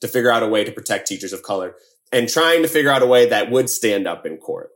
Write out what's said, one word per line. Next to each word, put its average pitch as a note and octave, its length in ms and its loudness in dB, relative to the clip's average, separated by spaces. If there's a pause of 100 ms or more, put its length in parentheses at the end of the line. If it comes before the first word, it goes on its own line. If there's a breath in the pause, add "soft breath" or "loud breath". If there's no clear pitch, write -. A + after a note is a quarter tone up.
to A2+ 80 -6
figure B2 220 2
out A2+ 120 2
a A2 60 0
way - 160 0
to - 80 -10
protect G2+ 340 -6
teachers F#2 260 -10
of F#2 100 -12
color F#2 340 -8 (340 soft breath)
and A#2+ 180 0
trying E3 340 2
to D#3+ 60 0
figure C#3+ 220 2
out C3+ 120 2
a B2+ 40 4
way B2 200 6
that A2+ 240 0
would B2+ 180 2
stand G2 400 -2
up E2+ 160 -8
in D#2+ 140 -12
court. - 380 -12